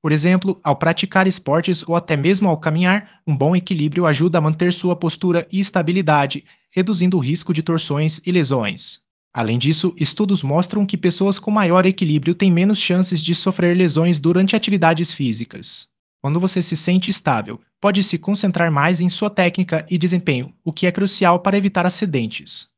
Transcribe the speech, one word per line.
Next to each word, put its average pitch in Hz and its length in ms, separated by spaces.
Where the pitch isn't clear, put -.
Por 156 100
exemplo, 180 500
ao 170 140
praticar 185 500
esportes 170 600
ou 170 80
até 170 200
mesmo 190 320
ao 156 100
caminhar, 180 680
um 156 80
bom 143 220
equilíbrio 175 480
ajuda 160 340
a - 20
manter 156 320
sua 180 220
postura 170 560
e 190 100
estabilidade, 156 840
reduzindo 180 460
o 165 40
risco 156 340
de 160 80
torções 156 640
e 180 40
lesões. 131 720
Além 117 260
disso, 156 380
estudos 190 460
mostram 180 420
que 196 120
pessoas 190 420
com - 120
maior 185 360
equilíbrio 165 480
têm 190 160
menos 190 280
chances 180 440
de 170 120
sofrer 175 400
lesões 170 440
durante 175 360
atividades 170 560
físicas. - 760
Quando 151 200
você 185 200
se 170 160
sente 180 340
estável, 117 500
pode 196 220
se 180 160
concentrar 185 540
mais 156 280
em 180 80
sua 202 220
técnica 175 580
e 180 80
desempenho, 156 560
o 160 80
que 180 140
é 175 60
crucial 185 480
para 196 160
evitar 190 300
acidentes. 143 920